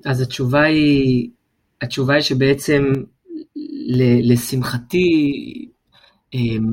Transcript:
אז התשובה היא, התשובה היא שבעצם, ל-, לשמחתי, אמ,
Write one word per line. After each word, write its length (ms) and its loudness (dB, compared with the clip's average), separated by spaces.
אז 160 -2
התשובה 420 0
היא, 680 2
התשובה 320 -2
היא 80 2
שבעצם, 720 0
ל-, 460 4
לשמחתי, 1000 0
אמ, 380 -2